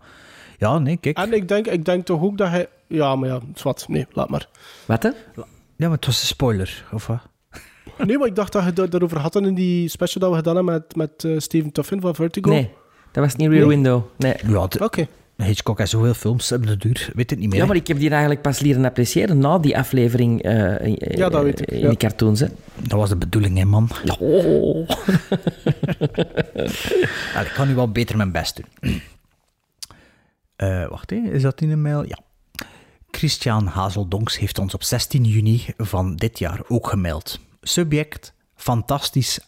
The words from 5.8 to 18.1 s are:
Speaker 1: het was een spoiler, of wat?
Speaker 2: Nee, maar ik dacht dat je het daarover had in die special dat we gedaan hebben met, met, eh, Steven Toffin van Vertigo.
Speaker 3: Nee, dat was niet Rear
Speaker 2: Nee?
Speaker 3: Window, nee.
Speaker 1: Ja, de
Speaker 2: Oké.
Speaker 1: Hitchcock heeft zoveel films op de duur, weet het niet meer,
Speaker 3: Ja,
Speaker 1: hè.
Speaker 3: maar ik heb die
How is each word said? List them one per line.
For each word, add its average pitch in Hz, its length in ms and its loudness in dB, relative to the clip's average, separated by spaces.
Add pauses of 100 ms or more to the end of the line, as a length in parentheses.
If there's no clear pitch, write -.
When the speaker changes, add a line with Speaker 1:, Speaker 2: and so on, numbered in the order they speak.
Speaker 1:
het 156 160 -2
was 123 140 0
een - 60 -4
spoiler, 104 680 -2
of 107 140 -8
wat? 117 140 -4 (880)
Speaker 2:
Nee, 240 120 2
maar 277 100 2
ik 190 60 -6
dacht 202 180 -2
dat 196 120 2 (100)
je 185 80 -2
het 175 80 0
daarover 170 280 0
had 151 180 -2
in 196 180 2
die 175 340 0
special - 320 -4
dat 185 100 2
we 175 60 2
gedaan 160 200 0
hebben 180 180 2
met, 160 220 -6
met, 156 280 -6
eh, 160 140 0
Steven 151 340 -2
Toffin 190 280 -4
van 180 140 -2
Vertigo. 165 360 0
Speaker 3:
Nee, 139 200 2 (420)
dat 139 120 2
was 139 120 0
niet 156 120 2
Rear 156 100 6
Speaker 2:
Nee? 151 100 8
Speaker 3:
Window, 131 340 4 (160)
nee. 131 160 0 (120)
Speaker 1:
Ja, 98 200 2
de - 180 -2
Speaker 2:
Oké. 180 220 -2 (300)
Speaker 1:
Hitchcock 104 420 -2
heeft 104 120 0
zoveel 113 240 2
films 117 380 -2
op 120 140 0
de 107 100 0
duur, 110 380 -2
weet 120 160 -2
het 143 80 -4
niet 104 100 -2
meer, 98 80 2
Speaker 3:
Ja, 165 60 4
Speaker 1:
hè. 190 60 4
Speaker 3:
maar 196 80 4
ik 170 100 -2
heb 151 120 0
die 151 120 2